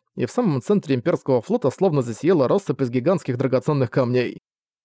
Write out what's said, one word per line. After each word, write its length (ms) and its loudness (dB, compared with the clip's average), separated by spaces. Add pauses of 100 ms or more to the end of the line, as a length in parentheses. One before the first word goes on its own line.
(160)
и 120 -2
в 40 -12
самом 300 0
центре 340 0
имперского 460 0
флота 300 0
словно 320 0
засияла 440 0
россыпь 340 0
из 100 0
гигантских 460 0
драгоценных 520 0
камней. 480 0 (480)